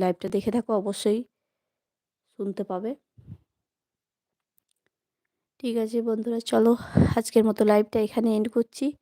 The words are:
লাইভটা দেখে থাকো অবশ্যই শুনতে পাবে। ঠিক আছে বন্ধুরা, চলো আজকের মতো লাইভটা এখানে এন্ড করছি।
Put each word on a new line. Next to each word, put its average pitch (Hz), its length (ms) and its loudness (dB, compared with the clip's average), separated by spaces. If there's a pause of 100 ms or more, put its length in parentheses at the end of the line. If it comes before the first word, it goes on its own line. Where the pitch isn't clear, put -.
লাইভটা 180 320 -2
দেখে 202 220 -2
থাকো 226 140 -4 (100)
অবশ্যই 208 400 -2 (1160)
শুনতে 202 320 -6
পাবে। 196 200 -6 (2750)
ঠিক 240 220 -6
আছে 226 160 -4 (100)
বন্ধুরা, 226 320 -4 (120)
চলো 226 200 6 (460)
আজকের 226 300 4
মতো 214 220 0
লাইভটা 214 360 2
এখানে 226 300 -2
এন্ড 214 200 -2
করছি। 240 300 -2 (160)